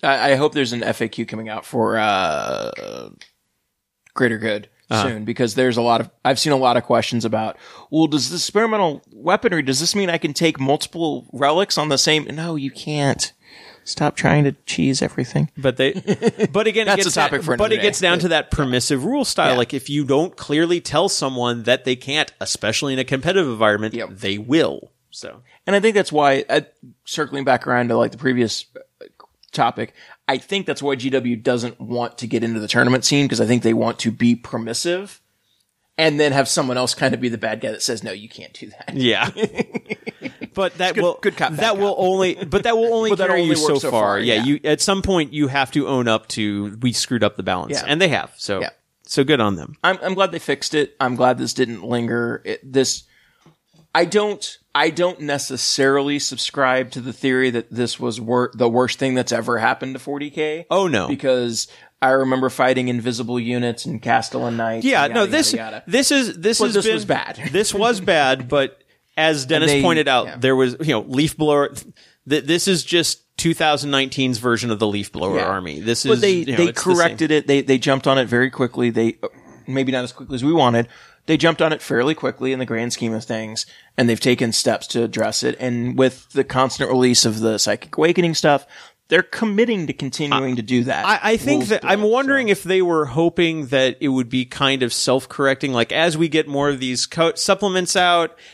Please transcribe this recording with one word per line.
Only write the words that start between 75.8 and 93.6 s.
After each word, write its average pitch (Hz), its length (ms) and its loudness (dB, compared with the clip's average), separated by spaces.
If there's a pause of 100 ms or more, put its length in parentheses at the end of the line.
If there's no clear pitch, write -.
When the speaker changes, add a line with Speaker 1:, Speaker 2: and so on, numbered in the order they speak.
Speaker 2:
This 113 240 -2
Speaker 1:
But 143 120 4
Speaker 2:
is, 120 40 0
Speaker 1:
they, 196 120 4
Speaker 2:
you 170 200 -2
know, 117 60 -2
Speaker 1:
they 170 100 4
Speaker 2:
it's - 160 -6
the 185 60 2
same. 175 60 4
Speaker 1:
corrected 156 340 2
it. 151 160 2
They, 139 160 4
they 131 160 2
jumped 135 280 0
on 135 120 4
it 123 80 2
very 123 240 2
quickly. 123 400 -2
They, 113 260 2 (500)
maybe 131 240 -2
not 127 140 -2
as 123 80 -10
quickly 135 220 -12
as 123 100 -2
we 156 80 4
wanted. 120 360 4 (360)
They 151 140 2
jumped 160 240 2
on 156 100 4
it 147 80 -4
fairly 135 340 0
quickly 131 380 -4
in 131 60 -4
the 127 80 -4
grand 117 260 -4
scheme 113 220 -4
of 110 100 -6
things, 110 400 -8 (320)
and 123 100 2
they've 113 140 2
taken 123 320 2
steps - 360 0
to 120 140 -2
address 110 400 -2
it. 123 160 -2
And 123 400 -4
with 131 340 2
the 135 120 2
constant 131 460 0
release 127 340 4
of 110 160 0
the 110 160 0
Psychic - 400 -4
Awakening 170 380 2
stuff, 143 320 2 (420)
they're 170 140 4
committing 214 640 0
to 139 60 -4
continuing 135 600 -2
Speaker 2:
I, 120 40 -2
Speaker 1:
to 120 60 -2
do 120 220 2
that. 113 220 -2
Speaker 2:
I, 208 260 0
I 233 40 2
think 285 240 2
Speaker 1:
We'll 214 80 -2
Speaker 2:
that, 214 140 0
Speaker 1:
do - 60 -4
Speaker 2:
I'm 208 160 4
Speaker 1:
it, 214 40 4
Speaker 2:
wondering 262 400 2
Speaker 1:
so. 202 40 6
Speaker 2:
if - 120 -2
they 185 180 2
were 160 240 2
hoping 160 600 0